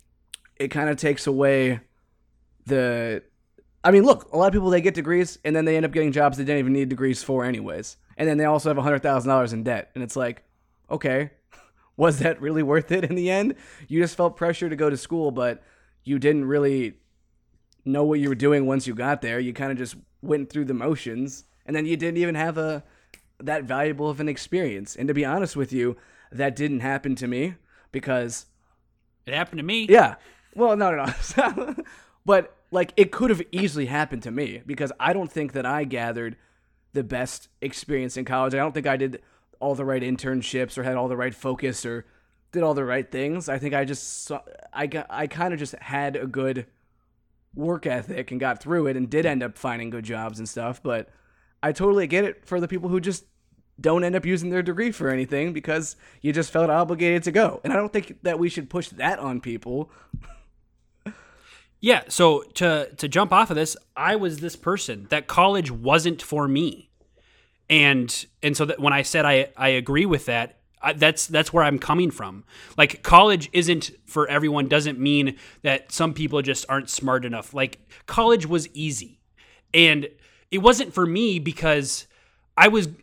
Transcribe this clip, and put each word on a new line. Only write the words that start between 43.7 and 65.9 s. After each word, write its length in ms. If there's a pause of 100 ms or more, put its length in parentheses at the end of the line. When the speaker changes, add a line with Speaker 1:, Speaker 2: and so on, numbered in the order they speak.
Speaker 1:
I 120
just 400
saw, 160 (320)
I 140
got, 220
I 180
kinda 280
just 200
had 420
a 100
good 380 (880)
work 300
ethic 460
and 100
got 200
through 260
it 100
and 120
did 160
end 180
up 140
finding 320
good 160
jobs 340
and 100
stuff. 340
But 260 (540)
I 80
totally 360
get 180
it 200
for 140
the 80
people 220
who 100
just 240 (560)
don't 240
end 140
up 80
using 240
their 140
degree 280
for 180
anything 440
because 420 (260)
you 120
just 180
felt 180
obligated 540
to 80
go. 320
And 80
I 60
don't 160
think 300
that 140
we 120
should 200
push 200
that 300
on 200
people. 500 (320)
<laughs> 100 (1500)
Speaker 2:
Yeah, 280
so 340 (140)
to, 420
to 100
jump 240
off 200
of 40
this, 220 (180)
I 200
was 240
this 160
person 540
that 180
college 420
wasn't 520